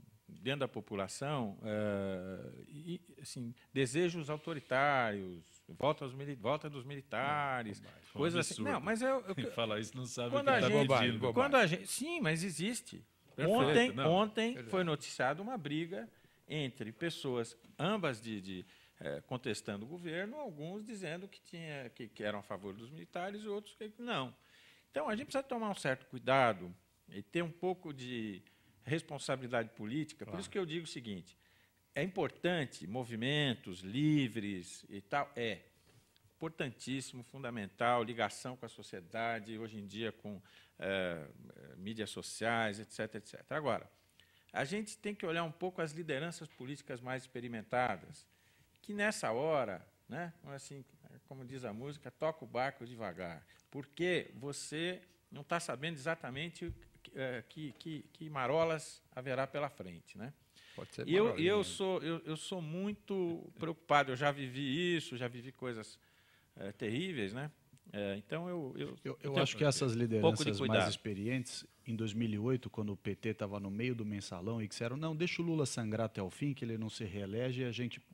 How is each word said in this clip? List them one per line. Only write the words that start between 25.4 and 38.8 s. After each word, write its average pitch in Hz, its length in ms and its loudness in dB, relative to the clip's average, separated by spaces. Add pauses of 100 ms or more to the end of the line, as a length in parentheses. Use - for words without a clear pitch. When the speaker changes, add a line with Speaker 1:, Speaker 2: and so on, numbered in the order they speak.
Speaker 1:
tomar 220 300 -2
um - 20 -2
certo 131 320 0
cuidado 117 680 4 (380)
e 101 140 -8
ter - 180 0
um 170 80 -2
pouco 180 420 -4
de 120 520 -6 (400)
responsabilidade 131 840 -2
política. 135 560 -4
Por - 60 -10
Speaker 3:
Claro. 185 100 -2
Speaker 1:
isso - 100 -10
que 208 80 0
eu 185 60 0
digo 165 180 -2
o 156 40 -10
seguinte: 104 480 -8 (600)
é 143 80 2
importante, 170 840 0
movimentos 117 920 0
livres 107 1120 2
e 101 100 -8
tal, - 340 -2
é 110 260 -2 (760)
importantíssimo, 131 880 -6
fundamental, 120 800 2
ligação 117 540 -2
com - 80 -10
a 110 40 -10
sociedade, 110 880 -4